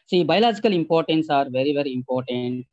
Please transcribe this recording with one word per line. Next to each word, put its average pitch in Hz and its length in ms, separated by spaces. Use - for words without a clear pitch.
See, 180 160
biological 208 500
importance 160 580
are 139 180
very, 131 240
very 143 220
important 127 800